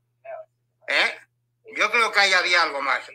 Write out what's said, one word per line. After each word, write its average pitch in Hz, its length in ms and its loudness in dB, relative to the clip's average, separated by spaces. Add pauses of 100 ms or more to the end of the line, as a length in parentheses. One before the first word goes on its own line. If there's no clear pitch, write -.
(880)
¿Eh? 160 240 0 (680)
Yo 202 140 0
creo 226 220 0
que 208 80 2
ahí 196 120 4
había 180 300 2
algo 143 180 -2
más. 127 200 -2 (140)